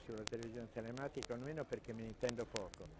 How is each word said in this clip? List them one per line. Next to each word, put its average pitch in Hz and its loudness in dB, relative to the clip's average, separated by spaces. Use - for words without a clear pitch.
sulla 110 -4
televisione 113 2
telematica, 123 0
almeno 143 0
perché 113 -2
me 113 -2
ne 113 -4
intendo 117 4
poco. 92 -6